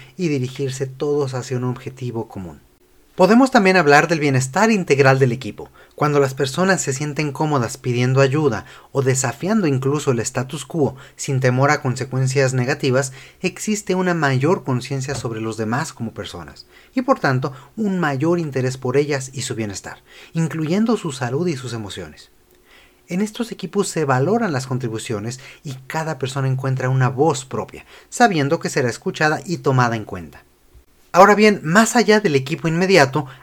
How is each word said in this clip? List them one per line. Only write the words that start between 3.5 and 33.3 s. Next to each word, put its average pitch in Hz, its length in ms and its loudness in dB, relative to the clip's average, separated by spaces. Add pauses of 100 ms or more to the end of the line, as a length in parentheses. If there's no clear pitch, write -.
hablar 151 320 6
del 165 100 0
bienestar 143 520 2
integral 135 480 4
del 131 120 4
equipo. 104 380 -10 (260)
Cuando 147 240 0
las 135 140 0
personas 175 480 0
se 139 100 -4
sienten 147 400 -4
cómodas 139 460 -2
pidiendo 123 420 0
ayuda 127 460 2 (260)
o 139 120 0
desafiando 147 640 0
incluso 135 440 0
el 117 80 0
status 131 460 -6
quo 147 320 -2 (180)
sin 135 240 -4
temor 131 320 2
a 147 100 0
consecuencias 131 720 -2
negativas, 131 600 0 (260)
existe 190 560 -4
una 185 180 0
mayor 147 520 0
conciencia 135 500 -4
sobre 113 240 -6
los 110 160 -6
demás 113 380 -4
como 110 200 -10
personas - 520 -14 (280)
y, 262 100 -2
por 254 180 0
tanto, 135 320 -2 (240)
un 202 220 -2
mayor 156 380 0
interés 135 380 -4
por 127 220 -2
ellas 143 340 -2
y 131 120 -8
su 113 120 -6
bienestar, 101 480 -10 (300)
incluyendo 165 640 0
su 156 160 -6
salud 135 340 -4
y 165 80 -2
sus 123 160 -10
emociones. 95 600 -12 (760)
En 180 140 -4
estos 214 320 -6
equipos 190 340 -4
se 160 160 -4
valoran 160 480 0
las 131 160 -4
contribuciones 117 720 -6 (240)
y 135 120 -12 (120)
cada 160 320 -6
persona 135 300 -2
encuentra 131 400 -2
una 131 180 2
voz 135 380 0
propia, - 400 -10 (240)
sabiendo 165 500 2
que 175 100 -6
será 127 200 0
escuchada 156 560 -2
y 170 140 -6
tomada 127 360 2
en 110 80 -6
cuenta. 87 400 -14 (720)
Ahora 202 180 10
bien, 202 300 4
más 196 320 4
allá 214 240 6
del 180 160 0
equipo 139 320 -2
inmediato, 160 580 4 (180)